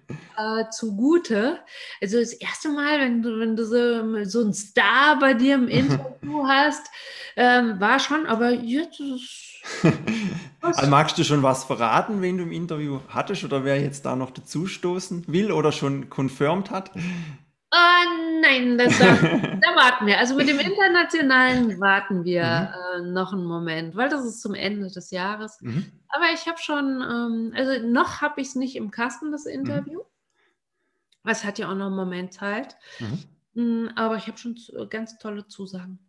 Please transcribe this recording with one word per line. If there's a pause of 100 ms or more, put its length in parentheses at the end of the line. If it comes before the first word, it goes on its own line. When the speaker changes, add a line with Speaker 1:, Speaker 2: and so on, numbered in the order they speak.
Speaker 1:
<laughs>
Speaker 2:
äh,
zugute. (420)
Also
das
erste
Mal,
wenn
du,
wenn
du
so,
so
einen
Star
bei
dir
im
Speaker 1:
<laughs>
Speaker 2:
Interview
hast, (500)
ähm,
war
schon,
aber
jetzt
ist
es (320)
Speaker 1:
<laughs>
Also
magst
du
schon
was
verraten,
wen
du
im
Interview
hattest
oder
wer
jetzt
da
noch
dazustoßen
will
oder
schon
confirmed
hat? (800)
Speaker 2:
Ah, (380)
nein,
das
darf,
Speaker 1:
<laughs>
Speaker 2:
da
warten
wir.
Also
mit
dem
Internationalen
warten
wir, (540)
Speaker 1:
Mhm.
Speaker 2:
äh,
noch
einen
Moment,
weil
das
ist
zum
Ende
des
Jahres.
Speaker 1:
Mhm. (160)
Speaker 2:
Aber
ich
hab
schon,
ähm,
also
noch
hab
ich's
nicht
im
Kasten,
das
Speaker 1:
Mhm.
Speaker 2:
Interview. (1200)
Es
hat
ja
auch
noch
einen
Moment
Zeit. (220)
Speaker 1:
Mhm. (300)
Speaker 2:
Mm,
aber
ich
hab
schon
z-,
ganz
tolle
Zusagen. (100)